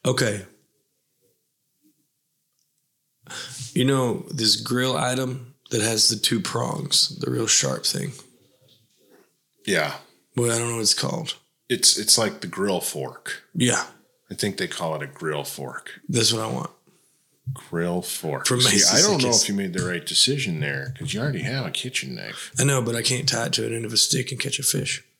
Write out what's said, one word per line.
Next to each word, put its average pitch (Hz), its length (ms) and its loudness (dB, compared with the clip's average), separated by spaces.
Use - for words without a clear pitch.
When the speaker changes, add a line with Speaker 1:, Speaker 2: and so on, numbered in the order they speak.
Speaker 1:
okay. 117 380 2
You 127 100 4
know, 131 460 2
this 113 260 2
grill 123 400 0
item 127 580 -2
that 117 120 2
has 113 260 2
the 113 80 2
two 107 240 0
prongs, - 800 0
the 127 100 -2
real 120 160 0
sharp - 400 0
thing. - 260 -2
Speaker 2:
Yeah. 78 280 0
Speaker 1:
Well, 120 160 2
I 117 60 0
don't 117 100 -2
know 117 80 -4
what 113 60 -4
it's - 120 4
called. - 420 -2
Speaker 2:
It's, - 300 4
it's 104 200 6
like 107 220 0
the 101 60 -8
grill 95 340 0
fork. - 640 -8
Speaker 1:
Yeah. 120 300 2
Speaker 2:
I - 40 -8
think - 220 -2
they 175 120 -2
call 82 280 -2
it 71 60 -6
a 71 40 -6
grill 73 380 -4
fork. - 640 -10
Speaker 1:
That's 113 240 2
what 110 100 0
I 110 100 -2
want. 127 180 -6
Speaker 2:
Grill 87 480 -2
fork. - 440 -4
Speaker 1:
For 123 140 2
Speaker 2:
See, 123 60 6
Speaker 1:
Macy's 98 160 6
Speaker 2:
I 123 80 6
don't 196 220 4
know 123 60 4
Speaker 1:
tickets. 113 160 4
Speaker 2:
if - 40 0
you 101 60 -2
made 98 180 -2
the 90 140 -2
right 87 180 -4
decision 98 560 2
there, 71 360 -4
'cause - 160 -6
you 104 80 -2
already 127 220 -2
have 120 240 -2
a - 40 -6
kitchen - 440 -4
knife. - 440 -12
Speaker 1:
I 127 60 4
know, 139 180 4
but 117 120 0
I 117 80 -2
can't 123 260 0
tie 117 180 0
it - 80 -4
to 110 120 -2
an 113 80 -2
end 113 100 -4
of 110 80 -6
a 113 40 0
stick - 340 2
and 120 100 -8
catch - 180 -2
a 135 40 -6
fish. - 400 -2